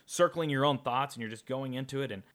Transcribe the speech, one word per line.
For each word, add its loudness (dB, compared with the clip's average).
circling 2
your 4
own 4
thoughts 0
and -8
you're -4
just -12
going -4
into -4
it, -4
and -8